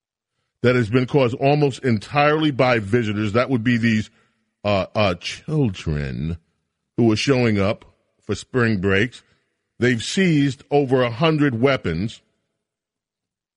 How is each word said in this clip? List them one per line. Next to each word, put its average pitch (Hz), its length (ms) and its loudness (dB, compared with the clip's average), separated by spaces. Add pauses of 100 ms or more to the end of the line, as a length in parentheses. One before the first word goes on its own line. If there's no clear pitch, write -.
(640)
that 123 140 4
has 117 120 0
been 127 180 0
caused 127 280 0
almost 139 500 0
entirely 147 680 0
by 127 280 2
visitors. 107 540 -2
That 123 180 0
would 123 120 -2
be 120 140 2
these, 110 340 0 (540)
uh, 98 300 0
uh, 101 220 2
children 82 1200 -4 (580)
who 117 140 2
are 107 60 2
showing 120 420 0
up 98 260 -2 (360)
for 104 140 -6
spring 113 440 -2
breaks. 98 440 0 (560)
They've 120 240 0
seized 151 680 0
over 131 320 2
a 120 80 0
hundred 143 500 0
weapons, 110 600 -2 (1400)